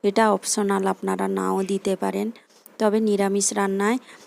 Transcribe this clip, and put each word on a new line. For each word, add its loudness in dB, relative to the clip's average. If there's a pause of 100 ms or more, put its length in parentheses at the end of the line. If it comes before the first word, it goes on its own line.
এটা 4
অপশনাল, 0
আপনারা -2
নাও 0
দিতে -2
পারেন, -2 (480)
তবে 2
নিরামিষ 0
রান্নায় 0 (280)